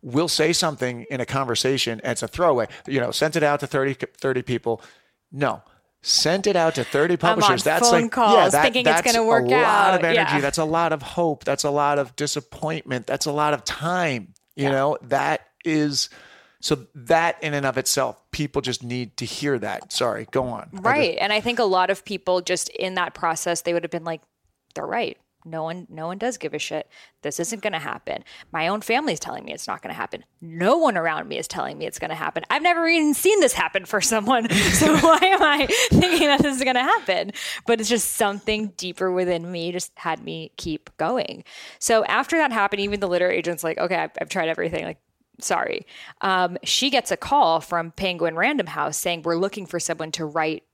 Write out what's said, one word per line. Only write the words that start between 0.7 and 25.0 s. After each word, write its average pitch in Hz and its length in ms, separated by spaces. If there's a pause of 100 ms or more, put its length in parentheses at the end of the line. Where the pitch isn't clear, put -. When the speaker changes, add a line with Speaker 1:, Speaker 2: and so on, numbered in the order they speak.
Speaker 1:
in 127 120
a 113 40
conversation 127 760
and 127 100
it's - 100
a 113 60
throwaway. 143 380 (200)
You 135 140
know, 120 120
sent 156 220
it 165 80
out 147 180
to 139 60
thirty, 135 280
thirty - 480
people. 117 400 (500)
No. 135 300 (440)
Sent 190 400
it 202 80
out 165 200
to 123 100
thirty 165 300
Speaker 2:
I'm 170 160
on 220 100
Speaker 1:
publishers. 196 240
That's 170 240
Speaker 2:
phone 233 140
Speaker 1:
like, 233 100
Speaker 2:
calls 220 220
Speaker 1:
yeah, 185 160
that, 147 120
Speaker 2:
thinking 247 200
it's 156 80
Speaker 1:
that's 175 220
Speaker 2:
gonna 226 140
work 233 200
Speaker 1:
a - 20
lot 208 460
Speaker 2:
out. - 0
Speaker 1:
of 180 100
energy. 190 300
Speaker 2:
Yeah. 147 60
Speaker 1:
That's 139 180
a 160 80
lot 165 260
of 151 80
hope. 160 440
That's 139 200
a 143 60
lot 143 280
of 127 160
disappointment. 143 920
That's - 180
a 151 80
lot 151 220
of 123 100
time. 156 680 (200)
You 139 100
Speaker 2:
Yeah. 139 80
Speaker 1:
know, 139 280
that 139 480 (160)
is, 151 460 (500)
so - 340
that 160 480
in 151 120
and 139 100
of 131 140
itself, 127 440 (100)
people 147 280
just 123 220
need 120 340
to - 80
hear 143 340
that. - 340
Sorry, 113 380
go 127 180
on. 117 200
I 196 80
just 190 80
Speaker 2:
Right. 240 340
And 202 140
I 208 80
think 233 180
a 240 60
lot 185 240
of 190 160
people 180 380
just 180 260
in 185 280
that 175 180
process, 165 480
they 175 100
would 170 100
have 165 80
been 165 140
like, 165 160 (540)
"They're 147 120
right. 226 300 (300)